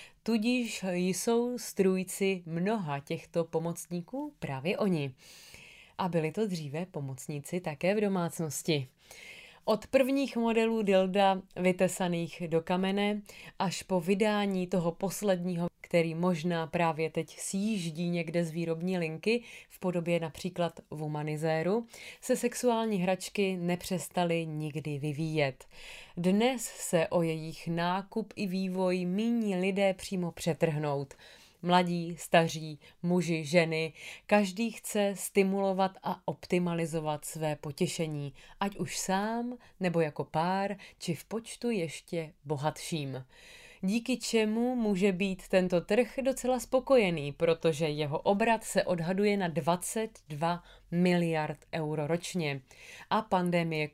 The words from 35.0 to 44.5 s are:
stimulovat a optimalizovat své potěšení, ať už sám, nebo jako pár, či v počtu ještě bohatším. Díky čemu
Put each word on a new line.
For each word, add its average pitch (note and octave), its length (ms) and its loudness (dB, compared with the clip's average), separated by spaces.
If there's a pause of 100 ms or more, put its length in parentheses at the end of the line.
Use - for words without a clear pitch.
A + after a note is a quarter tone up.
stimulovat F#3+ 760 2 (100)
a - 220 -4
optimalizovat E3 1000 -2
své D#3 320 -4
potěšení, D3+ 760 -4 (260)
ať G3+ 160 -2
už - 220 -6
sám, A3+ 600 -2 (220)
nebo F3 200 2
jako D3+ 240 -2
pár, F#3+ 520 0 (220)
či E3+ 160 -4
v - 100 -8
počtu A#3 460 -6
ještě E3 600 -4 (120)
bohatším. C#3+ 800 -4 (600)
Díky A#3 320 0
čemu A3+ 580 0